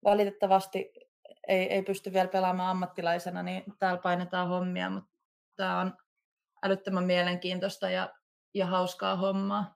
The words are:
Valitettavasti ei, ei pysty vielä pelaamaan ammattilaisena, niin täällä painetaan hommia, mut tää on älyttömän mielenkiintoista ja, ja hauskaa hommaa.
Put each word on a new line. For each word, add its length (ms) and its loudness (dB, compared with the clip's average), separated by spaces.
Valitettavasti 880 4
ei, 260 2
ei 80 2
pysty 300 -6
vielä 160 2
pelaamaan 420 0
ammattilaisena, 720 -2
niin 220 -6
täällä 220 0
painetaan 480 -2
hommia, 420 -2
mut 140 -6
tää 220 -2
on 180 -2
älyttömän 420 0
mielenkiintoista 880 0
ja, 240 -2
ja 120 0
hauskaa 500 0
hommaa. 600 -2